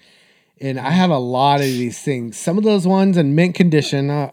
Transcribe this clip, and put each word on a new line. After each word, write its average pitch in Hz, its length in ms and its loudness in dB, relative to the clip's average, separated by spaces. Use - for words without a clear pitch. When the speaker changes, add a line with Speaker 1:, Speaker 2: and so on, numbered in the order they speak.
Speaker 1:
And 135 200 -6
I 123 100 -6
Speaker 2:
Mm. 156 40 0
Speaker 1:
have 180 180 2
a 143 80 0
lot 131 400 0
of 139 80 0
these 123 320 -4
things. 120 360 -6
Some 175 220 -4
of 214 60 0
those 202 240 2
ones 190 280 2
in 147 200 2
mint 175 180 2
condition. 147 560 0
Uh, 143 240 -4